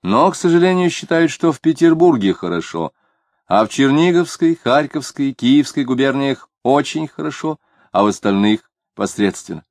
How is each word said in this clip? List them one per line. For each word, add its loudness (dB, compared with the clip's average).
но, 2
к -10
сожалению, 2
считают, 0
что 0
в -8
Петербурге 2
хорошо, -6
а 2
в -14
Черниговской, 2
Харьковской, -2
Киевской 0
губерниях -2
очень -2
хорошо, -10
а 2
в 4
остальных 0
посредственно. -6